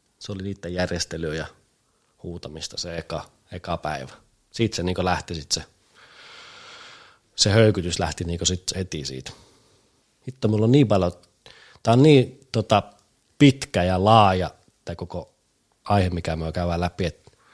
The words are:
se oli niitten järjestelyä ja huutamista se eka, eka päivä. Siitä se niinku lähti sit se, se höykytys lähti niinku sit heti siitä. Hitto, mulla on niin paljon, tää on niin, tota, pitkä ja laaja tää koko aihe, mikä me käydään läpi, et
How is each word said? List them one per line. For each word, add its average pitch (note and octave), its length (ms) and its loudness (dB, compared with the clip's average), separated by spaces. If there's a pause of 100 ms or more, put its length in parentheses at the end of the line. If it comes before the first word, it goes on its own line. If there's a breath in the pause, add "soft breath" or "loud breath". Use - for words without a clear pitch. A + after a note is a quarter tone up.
(180)
se - 140 -14
oli F#2+ 100 -10
niitten F#2+ 320 -10
järjestelyä E2+ 600 -6
ja D#2 120 -8 (760)
huutamista D#2+ 540 -14
se E2+ 220 -10
eka, E2 260 -10 (280)
eka F2 240 -8
päivä. C#2+ 360 -10 (380)
Siitä A2+ 260 -2
se F2+ 60 -6
niinku F2+ 220 -4
lähti F2+ 300 -4
sit D#2 180 -12
se, D#2 120 -4 (1700 loud breath)
se - 140 0
höykytys G2 480 2
lähti E2+ 260 -4
niinku E2+ 200 -6
sit F2+ 180 -4 (140)
heti F2+ 280 -8
siitä. C2 280 -14 (920 soft breath)
Hitto, C3 220 -4
mulla G#2+ 160 2
on A#2 80 4
niin C#3 160 6
paljon, F#2 240 2 (720 soft breath)
tää A2+ 100 4
on B2 100 6
niin, C#3+ 380 6 (120)
tota, G#2+ 300 2 (560)
pitkä C3 460 4
ja F#2 200 0
laaja G2 460 4 (340)
tää F2+ 100 -12
koko - 400 -14 (500)
aihe, G2 260 2
mikä E2+ 260 -4
me D#2+ 160 -6
käydään F2 280 -4
läpi, F2 260 -4
et - 260 -12 (220 soft breath)